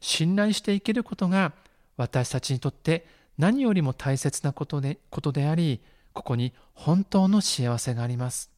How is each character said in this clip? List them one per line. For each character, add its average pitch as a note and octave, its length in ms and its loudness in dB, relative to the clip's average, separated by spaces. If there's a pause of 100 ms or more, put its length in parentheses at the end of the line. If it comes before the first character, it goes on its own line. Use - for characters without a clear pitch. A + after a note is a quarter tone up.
信 E3+ 340 0
頼 G#3 180 2
し - 80 -2
て G#3 120 0
生 G3+ 80 0
き A3 120 -2
る A#3 100 0
こ - 120 -10
と F#3 120 0
が、 F#3 260 2 (440)
私 B2+ 320 0
た C3 120 -4
ち - 120 -4
に B2 60 -2
と C#3+ 100 -2
っ - 20 -2
て - 340 -2 (320)
何 G#3+ 240 4
よ A#3+ 100 2
り F#3 100 4
も C3+ 120 0
大 C3+ 240 -2
切 - 260 -4
な C#3 80 0
こ C#3 140 -8
と D3 160 -4
で、 C#3 160 -4 (120)
こ - 120 -6
と D3 100 -2
で C#3+ 160 0
あ D#3 60 0
り、 E3 260 0 (340)
こ - 100 -12
こ B2+ 120 -2
に B2 180 -2 (200)
本 F3+ 300 2
当 F#3+ 240 4
の G3+ 140 4
幸 A#2+ 360 -2
せ B2 160 -4
が A#2 80 -4
あ A#2+ 60 -2
り B2 100 -4
ま B2 140 -4
す。 - 260 -12